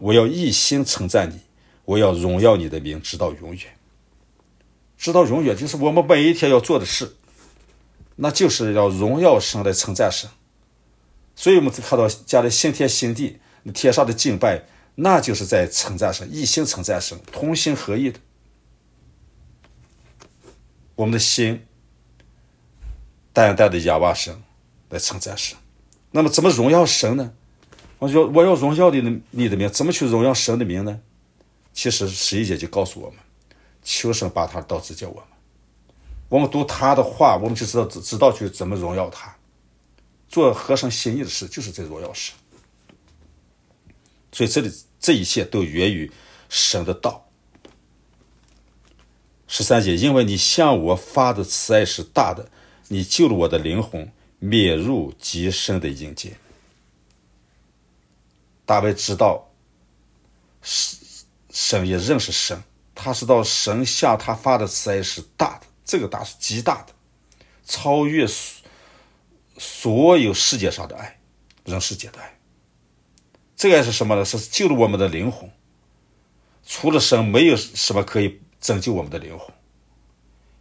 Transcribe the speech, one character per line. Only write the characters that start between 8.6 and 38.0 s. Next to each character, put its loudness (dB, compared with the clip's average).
要 4
荣 0
耀 6
神， -4
来 0
称 -4
赞 0
神。 -8
所 4
以 8
我 8
们 0
看 -2
到 4
将 0
来 0
新 0
天 0
新 -2
地， -6
天 4
上 2
的 0
敬 -2
拜， 2
那 4
就 -2
是 -6
在 0
称 -6
赞 -2
神， -10
一 -8
心 0
称 -6
赞 -2
神， -8
同 -4
心 0
合 -6
意 -2
的。 -10
我 -2
们 0
的 0
心 0
单 4
单 6
的 -2
仰 0
望 2
神， -10
来 -10
称 -6
赞 -10
神。 -8
那 2
么 2
怎 4
么 6
荣 4
耀 8
神 0
呢？ -6
我 -2
说 6
，“我 10
要 6
荣 0
耀 6
你 2
的， -2
你 0
的 0
名。” -2
怎 -2
么 0
去 -2
荣 2
耀 4
神 0
的 -2
名 -4
呢？ -8
其 -4
实 -4
十 -4
一 -2
节 -4
就 -8
告 -2
诉 -8
我 -16
们， -20
求 -2
神 -4
把 -2
他 -10
的 -12
道 -6
指 -14
教 -12
我 -16
们。 -20
我 2
们 2
读 -2
他 2
的 4
话， 4
我 -4
们 -4
就 -6
知 -4
道， 0
知 -10